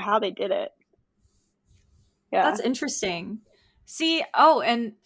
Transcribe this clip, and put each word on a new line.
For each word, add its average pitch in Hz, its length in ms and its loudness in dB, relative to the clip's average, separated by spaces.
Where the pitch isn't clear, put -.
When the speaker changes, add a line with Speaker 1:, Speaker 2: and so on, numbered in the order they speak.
Speaker 1:
how 208 160 2
they 202 120 -2
did 196 200 -4
it. - 200 -2
Yeah. 185 120 2
Speaker 2:
That's - 160 2
interesting. 214 800 -6
See, 330 380 -2
oh, 285 280 6
and 233 320 -2